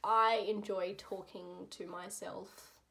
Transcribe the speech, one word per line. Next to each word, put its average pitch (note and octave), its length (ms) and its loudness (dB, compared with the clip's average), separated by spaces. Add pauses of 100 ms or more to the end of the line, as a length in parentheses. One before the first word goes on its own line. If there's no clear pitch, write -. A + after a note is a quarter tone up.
I A3 420 6
enjoy G3+ 500 0
talking F3+ 720 -10
to - 140 -10
myself. - 840 -10 (200)